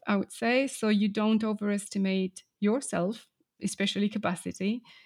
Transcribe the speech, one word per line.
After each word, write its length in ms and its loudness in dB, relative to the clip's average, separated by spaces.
I 100 2
would 140 -2
say, 380 0
so 200 -2
you 200 4
don't 340 2
overestimate 1000 -2
yourself, 640 0
especially 460 0
capacity, 760 -4